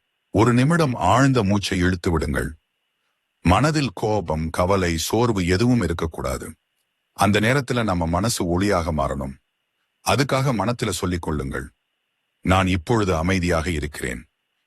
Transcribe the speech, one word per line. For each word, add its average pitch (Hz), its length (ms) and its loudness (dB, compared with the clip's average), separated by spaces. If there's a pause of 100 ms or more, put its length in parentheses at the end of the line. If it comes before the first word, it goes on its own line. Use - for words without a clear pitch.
(340)
ஒரு 117 200 6
நிமிடம் 143 400 2
ஆழ்ந்த 120 480 4
மூச்சை 98 360 0
இழுத்து 95 320 0
விடுங்கள். 73 400 -2 (920)
மனதில் 127 500 2
கோபம், 82 560 -2
கவலை, 90 480 0
சோர்வு 107 480 0
எதுவும் 117 360 2
இருக்கக்கூடாது. 78 680 -6 (680)
அந்த 101 240 2
நேரத்துல 120 440 0
நம்ம 87 220 0
மனசு 95 380 -2
ஒளியாக 87 480 0
மாறணும். 69 420 -4 (720)
அதுக்காக 131 460 0
மனத்துல 110 380 -2
சொல்லிக் 90 320 -4
கொள்ளுங்கள், 69 440 -6 (760)
"நான் 92 220 2
இப்பொழுது 95 500 0
அமைதியாக 85 540 0
இருக்கிறேன். 69 520 -8 (440)